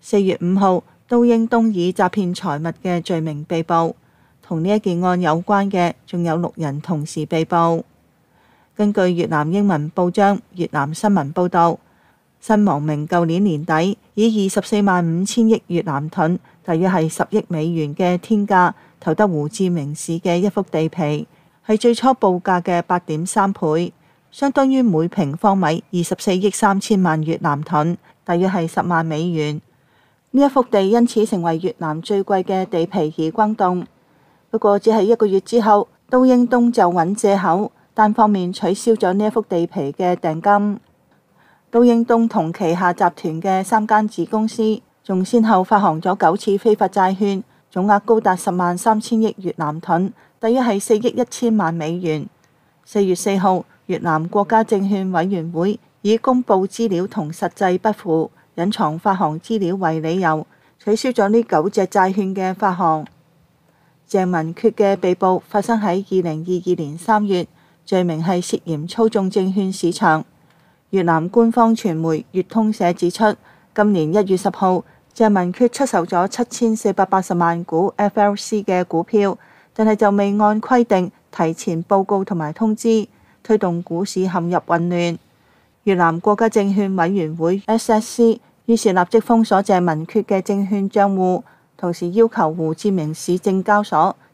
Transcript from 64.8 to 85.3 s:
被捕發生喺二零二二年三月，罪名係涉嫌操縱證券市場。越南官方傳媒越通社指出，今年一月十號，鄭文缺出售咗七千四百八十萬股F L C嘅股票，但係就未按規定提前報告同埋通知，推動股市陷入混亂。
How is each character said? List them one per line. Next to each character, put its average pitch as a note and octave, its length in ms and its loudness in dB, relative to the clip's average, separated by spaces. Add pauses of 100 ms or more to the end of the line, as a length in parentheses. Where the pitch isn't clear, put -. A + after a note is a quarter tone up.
被 F#3 180 0
捕 F#3 340 0
發 G3+ 140 -2
生 A3+ 180 -2
喺 G3 300 -2
二 F#3 120 0
零 D#3+ 220 -6
二 F3 60 -8 (160)
二 F3+ 80 0
年 D#3 240 -8
三 G#3+ 260 0
月， F#3 220 -2 (400)
罪 F#3 160 0
名 E3 200 -2
係 F3+ 200 0
涉 - 220 -4
嫌 D#3+ 240 -6
操 - 160 0
縱 G3+ 260 0
證 F#3+ 240 -2
券 F#3+ 180 -2
市 E3+ 200 -2
場。 D#3+ 320 2 (640)
越 F#3+ 120 0
南 E3 260 2
官 A#3 240 2
方 A3+ 220 4
傳 F#3+ 200 -4
媒 D#3+ 380 -2
越 F3+ 100 -2
通 A3 300 0
社 F3 200 0
指 F3 200 -2
出， G#3+ 200 2 (400)
今 G#3 200 2
年 D#3+ 200 0
一 F3+ 180 2
月 F#3+ 60 2
十 F#3+ 140 -2
號， F#3 320 0 (320)
鄭 G#3+ 180 4
文 F3+ 200 0
缺 B3 160 2
出 C4+ 180 -2
售 F3+ 180 0
咗 F3+ 220 0
七 - 240 -4
千 A3+ 240 0
四 G#3+ 180 -2
百 F#3+ 140 2
八 F#3+ 160 0
十 F#3 100 -6
萬 E3+ 300 0
股 F3 340 -2
F G3+ 240 0
L G3+ 140 2
C G#3 300 -6
嘅 F3+ 200 0
股 E3 200 -2
票， G3+ 340 0 (340)
但 A3 140 0
係 G#3+ 80 4
就 G#3 160 4
未 G3+ 300 0
按 G#3+ 200 2
規 B3 220 2
定 F#3 300 0 (180)
提 E3 240 -2
前 E3+ 300 -6
報 G3 180 2
告 G3 220 -2
同 F#3+ 120 -6
埋 D#3 160 -6
通 G#3+ 220 0
知， A3 320 0 (380)
推 G#3+ 120 2
動 F3 280 0
股 E3+ 200 -4
市 F#3+ 200 -4
陷 F3 260 -2
入 F3 160 2
混 E3+ 240 0
亂。 F3 260 -2 (680)